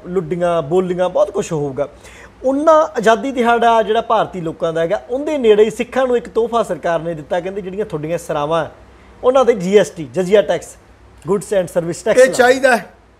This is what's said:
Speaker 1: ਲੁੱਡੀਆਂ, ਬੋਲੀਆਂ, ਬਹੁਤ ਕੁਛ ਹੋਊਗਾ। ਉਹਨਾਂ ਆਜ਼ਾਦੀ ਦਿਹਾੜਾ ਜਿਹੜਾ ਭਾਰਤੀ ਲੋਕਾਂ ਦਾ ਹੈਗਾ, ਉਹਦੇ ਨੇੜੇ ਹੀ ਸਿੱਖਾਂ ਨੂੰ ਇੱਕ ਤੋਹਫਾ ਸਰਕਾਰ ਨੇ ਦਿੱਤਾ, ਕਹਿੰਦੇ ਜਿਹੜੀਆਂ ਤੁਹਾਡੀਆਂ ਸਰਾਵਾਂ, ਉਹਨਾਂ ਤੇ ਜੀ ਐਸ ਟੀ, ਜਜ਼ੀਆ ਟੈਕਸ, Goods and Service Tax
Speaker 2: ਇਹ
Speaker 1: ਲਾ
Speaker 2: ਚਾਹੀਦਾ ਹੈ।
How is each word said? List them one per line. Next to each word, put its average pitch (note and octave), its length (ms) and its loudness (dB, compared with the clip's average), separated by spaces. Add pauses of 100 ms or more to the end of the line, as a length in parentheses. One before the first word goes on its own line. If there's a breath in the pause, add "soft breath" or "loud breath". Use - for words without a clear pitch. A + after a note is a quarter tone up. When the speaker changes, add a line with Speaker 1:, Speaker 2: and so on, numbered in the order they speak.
Speaker 1:
ਲੁੱਡੀਆਂ, F3 560 -2
ਬੋਲੀਆਂ, F3+ 460 -2
ਬਹੁਤ F3 220 0
ਕੁਛ - 220 -6
ਹੋਊਗਾ। C#3+ 360 -4 (560 loud breath)
ਉਹਨਾਂ D4+ 380 4
ਆਜ਼ਾਦੀ A3+ 500 0
ਦਿਹਾੜਾ A#3 500 2
ਜਿਹੜਾ G#3+ 180 0
ਭਾਰਤੀ G3+ 400 -2
ਲੋਕਾਂ D#3+ 320 -4
ਦਾ E3 80 -2
ਹੈਗਾ, E3 300 -2
ਉਹਦੇ D4 280 -4
ਨੇੜੇ A3 260 6
ਹੀ A3 60 0
ਸਿੱਖਾਂ B3+ 360 -4
ਨੂੰ B3 100 0
ਇੱਕ G#3+ 120 -4
ਤੋਹਫਾ A3+ 340 -2
ਸਰਕਾਰ E3+ 380 -4
ਨੇ E3 140 -6
ਦਿੱਤਾ, D#3+ 260 -6
ਕਹਿੰਦੇ F#3+ 200 -8
ਜਿਹੜੀਆਂ F#3+ 260 -8
ਤੁਹਾਡੀਆਂ D#3+ 320 -6
ਸਰਾਵਾਂ, D#3 480 -4 (580 soft breath)
ਉਹਨਾਂ B3+ 200 4
ਤੇ A3 80 4
ਜੀ F#3+ 240 2
ਐਸ F#3+ 140 4
ਟੀ, D3+ 240 -12
ਜਜ਼ੀਆ F#3+ 280 2
ਟੈਕਸ, - 340 -4 (540)
Goods G3+ 140 -2 (160)
and F3 60 -2
Service E3+ 300 -4
Tax A3 240 2
Speaker 2:
ਇਹ B3+ 60 8
Speaker 1:
ਲਾ F3+ 60 2
Speaker 2:
ਚਾਹੀਦਾ B3+ 440 4
ਹੈ। - 180 -6 (260)